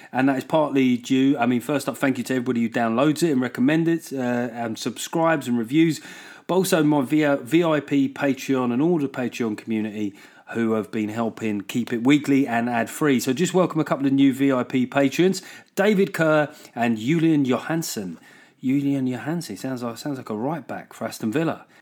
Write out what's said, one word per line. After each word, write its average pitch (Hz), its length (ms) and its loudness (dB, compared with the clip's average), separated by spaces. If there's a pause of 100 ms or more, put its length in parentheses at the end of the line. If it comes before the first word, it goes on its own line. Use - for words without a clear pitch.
(120)
and 127 180 2
that 131 80 0
is 127 60 -4
partly 135 520 2
due, 135 440 2
I 120 80 2
mean, 123 120 2
first 143 300 -4
up, 117 80 -6
thank 131 220 0
you 117 60 -2
to 131 100 -2
everybody 123 260 -2
who 113 80 0
downloads 127 540 0
it 170 80 2
and 127 100 0
recommends 160 720 0
it, 139 40 -8
uh, 131 60 -4 (320)
and 117 240 -6
subscribes 160 720 -2
and 120 100 0
reviews, 143 440 2 (440)
but - 80 -2
also 180 300 2
my 147 180 4
V-, 143 400 2
V 143 220 2
I 156 160 2
P 143 280 0
Patreon 131 640 0
and 120 80 0
all 170 200 2
the 139 100 -2
Patreon 117 480 -4
community 107 560 -4 (400)
who 113 200 0
have 107 180 -2
been 107 180 -2
helping 107 520 -4
keep 117 300 -4
it 117 120 -4
weekly 143 420 4
and 117 240 0
ad-free. 120 500 0
So 131 140 0
just 180 220 0
welcome 165 240 2
a 151 40 2
couple 139 220 -2
of 135 80 2
new 139 220 6
V 135 160 2
I 127 100 2
P 127 240 0
patrons, 143 560 2 (320)
David 196 400 2
Kerr 156 400 2 (220)
and 120 240 2
Julian 156 440 2
Johansson. 123 760 -4 (420)
Julian 139 460 0
Johansson 127 500 -6
sounds 131 240 -8
like, 117 160 -8
sounds 139 220 -8
like 113 100 -12
a 110 60 -4
right 135 320 -6
back - 260 -14
for - 120 -8
Aston 110 260 -4
Villa. 143 340 -2 (160)